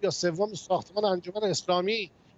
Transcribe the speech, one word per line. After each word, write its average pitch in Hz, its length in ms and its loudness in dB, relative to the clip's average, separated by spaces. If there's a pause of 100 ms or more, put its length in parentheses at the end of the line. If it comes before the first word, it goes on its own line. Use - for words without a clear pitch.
یا 196 60 2
سوم 175 440 0
ساختمان 185 520 -2
انجمن 185 380 -2
اسلامی 185 680 0 (260)